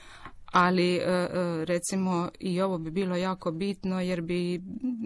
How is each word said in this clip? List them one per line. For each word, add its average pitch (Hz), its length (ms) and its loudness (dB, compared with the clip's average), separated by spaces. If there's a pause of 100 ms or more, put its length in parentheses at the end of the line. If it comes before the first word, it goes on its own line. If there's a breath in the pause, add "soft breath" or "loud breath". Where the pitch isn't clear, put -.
(540 loud breath)
ali, 180 420 6
e, 175 40 2
e, 180 300 2 (360)
recimo, 175 640 0 (100)
i 180 220 0
ovo 190 160 2
bi 160 140 -4
bilo 185 240 0
jako 185 360 -2
bitno 185 500 -2
jer 180 200 0
bi 175 400 -2 (440)